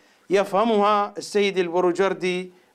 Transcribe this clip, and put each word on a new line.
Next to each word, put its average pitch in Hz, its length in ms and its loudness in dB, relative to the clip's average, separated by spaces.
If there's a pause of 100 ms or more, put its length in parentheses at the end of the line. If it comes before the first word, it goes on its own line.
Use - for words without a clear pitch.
(300)
يفهمها 202 880 2
السيد 196 400 -2
البروجردي 180 920 -2 (220)